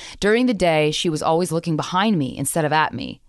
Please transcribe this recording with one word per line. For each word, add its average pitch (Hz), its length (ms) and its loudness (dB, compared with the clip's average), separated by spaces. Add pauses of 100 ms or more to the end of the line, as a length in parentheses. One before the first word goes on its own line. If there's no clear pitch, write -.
(200)
During 220 260 2
the 247 80 2
day, 160 380 2
she 170 180 -2
was 151 140 -2
always 165 280 0
looking 165 240 -2
behind 185 440 0
me 131 180 -4
instead 151 280 -2
of 147 80 0
at 156 200 2
me. - 360 -10